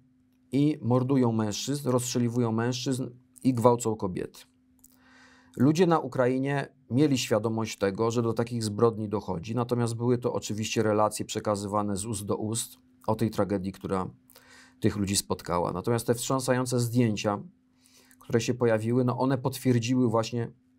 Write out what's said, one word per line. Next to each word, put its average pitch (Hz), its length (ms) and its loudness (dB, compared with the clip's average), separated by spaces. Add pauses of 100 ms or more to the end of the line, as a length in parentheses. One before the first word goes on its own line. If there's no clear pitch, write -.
(520)
i 147 300 2
mordują 127 500 2
mężczyzn, 113 580 -4
rozstrzeliwują 120 640 0
mężczyzn 123 580 -4 (340)
i 131 100 4
gwałcą 117 420 4
kobiety. 90 440 -6 (1160)
Ludzie 156 300 4
na 165 120 4
Ukrainie 131 680 0 (240)
mieli 139 260 4
świadomość 110 600 0
tego, 101 340 0
że 120 100 0
do 117 120 0
takich 117 300 -4
zbrodni 107 460 2
dochodzi, 98 460 -4
natomiast 120 400 0
były 120 220 2
to 123 160 -2
oczywiście 110 500 -2
relacje 107 420 0
przekazywane 104 680 -2
z 95 100 -6
ust 104 200 -6
do 95 120 -2
ust 110 400 -6 (300)
o 110 80 2
tej 110 140 0
tragedii, 98 420 -2
która 95 360 -4 (720)
tych 101 180 2
ludzi 101 180 0
spotkała. 87 560 -2
Natomiast 113 360 -2
te 120 80 2
wstrząsające 127 640 -2
zdjęcia, 110 640 0 (760)
które 117 220 0
się 123 120 0
pojawiły, 120 520 2
no 123 120 0
one 131 200 0
potwierdziły 123 720 2
właśnie 113 420 -2 (280)